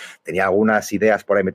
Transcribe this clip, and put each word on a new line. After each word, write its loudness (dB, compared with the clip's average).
tenía -2
algunas 0
ideas 0
por 0
ahí, 0